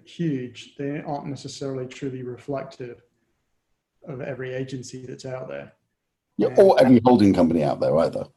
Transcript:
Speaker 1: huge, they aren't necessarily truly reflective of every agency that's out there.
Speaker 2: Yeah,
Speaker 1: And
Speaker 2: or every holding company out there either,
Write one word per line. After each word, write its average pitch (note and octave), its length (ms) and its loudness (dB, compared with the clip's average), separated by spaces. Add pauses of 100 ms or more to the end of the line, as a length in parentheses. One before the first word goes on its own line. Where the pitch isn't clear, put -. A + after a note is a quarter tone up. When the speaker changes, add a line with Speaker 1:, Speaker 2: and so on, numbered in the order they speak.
Speaker 1:
huge, B2+ 720 -8
they C#3+ 240 -8
aren't C#3+ 240 -10
necessarily C3+ 640 -10
truly C3 340 -12
reflective B2 800 -12 (1040)
of C3 140 -12
every B2+ 320 -10
agency C3 500 -10
that's C3+ 220 -16
out C3 220 -10
there. C#2+ 260 -14 (640)
Speaker 2:
Yeah, - 120 2
Speaker 1:
And - 100 4
Speaker 2:
or F#3 200 8
every B2+ 240 8
holding G#2 300 6
company D#2+ 300 2
out C2+ 160 -2
there D2+ 180 2
either, - 280 -2 (120)